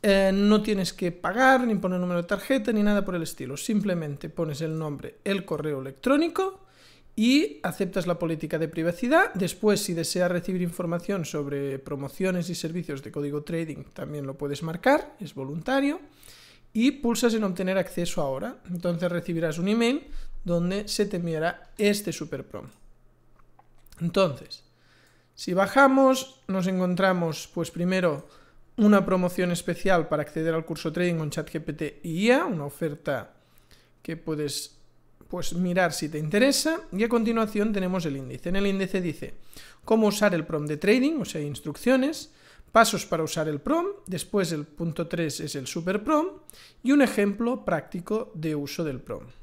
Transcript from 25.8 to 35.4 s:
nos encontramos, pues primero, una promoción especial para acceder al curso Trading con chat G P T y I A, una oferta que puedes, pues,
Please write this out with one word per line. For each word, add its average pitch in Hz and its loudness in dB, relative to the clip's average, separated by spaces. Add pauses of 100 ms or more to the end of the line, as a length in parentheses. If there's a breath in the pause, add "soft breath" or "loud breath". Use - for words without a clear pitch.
nos 190 0
encontramos, 180 0
pues 165 -4
primero, 175 0 (480 soft breath)
una 208 6
promoción 180 2
especial 175 2
para 151 0
acceder 160 -2
al 160 -4
curso 165 -6
Trading 175 0
con 156 -4
chat 151 -6
G 160 -6
P 151 -8
T 147 -8
y 170 -2
I 233 6
A, 302 4
una 170 -4
oferta 143 -6 (640 soft breath)
que 165 -8
puedes, 151 -6 (520)
pues, 180 -2